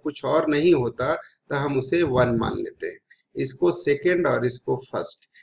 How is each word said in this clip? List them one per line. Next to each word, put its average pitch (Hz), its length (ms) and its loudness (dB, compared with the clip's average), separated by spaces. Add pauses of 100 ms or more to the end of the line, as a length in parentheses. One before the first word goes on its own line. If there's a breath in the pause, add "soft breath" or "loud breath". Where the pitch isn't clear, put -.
कुछ - 220 -6
और 156 240 2
नहीं 156 240 4
होता, 127 420 0
तो - 400 -10
हम 139 240 0
उसे 160 240 0
वन 123 360 4
मान 107 180 -2
लेते 92 300 -8
हैं। 90 120 -12 (360 soft breath)
इसको 139 360 0
सेकंड 170 560 0
और 123 180 0
इसको 123 300 -4 (160)
फर्स्ट, - 380 -8 (140)